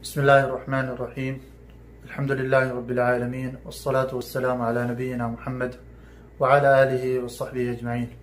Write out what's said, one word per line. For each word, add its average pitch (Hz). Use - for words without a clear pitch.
بسم -
اللہ 139
الرحمن 131
الرحیم۔ 127
الحمد 139
للہ 131
رب 123
العالمین، 123
والصلاة 131
والسلام 127
علی 117
نبینا 123
محمد 127
وعلی 139
آلہ 127
وصحبہ 123
اجمعین۔ 120